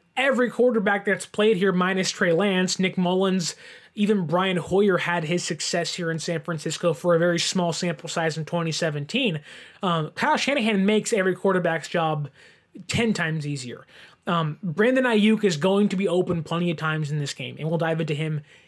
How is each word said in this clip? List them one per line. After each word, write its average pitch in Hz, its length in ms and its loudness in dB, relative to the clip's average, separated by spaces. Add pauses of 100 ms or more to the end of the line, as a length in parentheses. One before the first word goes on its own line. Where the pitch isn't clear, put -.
(140)
every 254 360 2
quarterback 214 540 2
that's 185 200 -2
played 214 320 2
here 190 140 2
minus 185 400 0
Trey 175 220 0
Lance, 185 440 2
Nick 185 220 0
Mullins, 185 560 0 (400)
even 202 320 2
Brian 180 300 0
Hoyer 185 420 2
had 175 240 -2
his 175 200 -2
success 170 520 -4
here 165 160 -4
in 160 80 -4
San 165 220 -4
Francisco 165 520 -2
for 175 220 2
a 165 40 4
very 170 200 2
small 175 340 0
sample 165 340 -4
size 160 300 -2
in 156 80 -6
twenty 165 260 -2
seventeen. 156 680 -2 (420)
Um, 165 280 0
Kyle 285 260 0
Shanahan 220 480 0
makes 214 260 2
every 190 240 2
quarterback's 170 540 0
job 156 400 -2 (580)
ten 226 240 0
times 160 340 -2
easier. 127 400 -8 (420)
Um, 160 360 -2
Brandon 226 400 2
Ayuk 220 400 4
is 175 140 2
going 196 320 2
to 196 80 0
be 196 100 0
open 175 360 0
plenty 175 280 -2
of 156 60 -4
times 156 340 -2
in 156 60 -2
this 143 160 -4
game, 123 260 -10
and 147 80 -4
we'll 165 120 0
dive 165 200 0
into 156 140 -2
him 151 280 -4 (260)